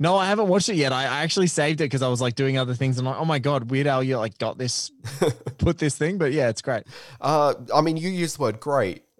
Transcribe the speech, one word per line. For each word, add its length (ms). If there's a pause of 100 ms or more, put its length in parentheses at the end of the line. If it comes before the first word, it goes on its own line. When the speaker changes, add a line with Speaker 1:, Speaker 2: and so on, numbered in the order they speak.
Speaker 1:
No, 160
I 100
haven't 220
watched 200
it 60
yet. 180
I, 120
I 180
actually 240
saved 340
it 80
'cause 140
I 60
was, 120
like, 140
doing 240
other 160
things. 240
I'm 80
like, 100
"Oh 80
my 140
God, 320
Weird 160
Al, 160
you, 160
like, 200
got 200
this, 320 (340)
Speaker 2:
<laughs> 340
Speaker 1:
put 200
this 180
thing." 220
But 140
yeah, 160
it's 120
great. 220 (380)
Speaker 2:
Uh, 340 (180)
I 80
mean, 160
you 140
used 260
the 60
word 180
great. 440 (140)